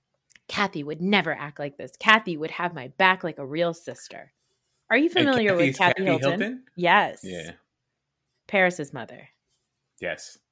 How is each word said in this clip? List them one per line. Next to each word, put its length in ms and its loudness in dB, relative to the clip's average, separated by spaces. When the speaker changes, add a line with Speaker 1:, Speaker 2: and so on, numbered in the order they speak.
Speaker 1:
Kathy 360 -4
would 180 -8
never 320 2
act 260 -10
like 180 -8
this. 220 -14
Kathy 380 4
would 140 -6
have 220 -6
my 240 -12
back 260 4
like 160 -8
a 60 -8
real 280 -2
sister." 580 -16
Are 80 2
you 80 4
Speaker 2:
And 80 0
Speaker 1:
familiar 380 4
Speaker 2:
Kathy's 180 4
Speaker 1:
with 80 -4
Kathy 160 4
Speaker 2:
Kathy 120 -2
Speaker 1:
Hilton? 240 2
Speaker 2:
Hilton? 220 -6
Speaker 1:
Yes. 480 4
Speaker 2:
Yeah. 280 -8
Speaker 1:
Paris's 460 0
mother. 360 -14
Speaker 2:
Yes. 380 -10